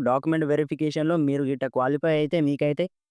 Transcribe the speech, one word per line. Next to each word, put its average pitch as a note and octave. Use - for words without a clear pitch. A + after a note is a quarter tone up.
డాక్యుమెంట్ C#3+
వెరిఫికేషన్‌లో D3+
మీరు C#3
గిట్ట C3+
క్వాలిఫై C#3
అయితే D3+
మీకైతే D3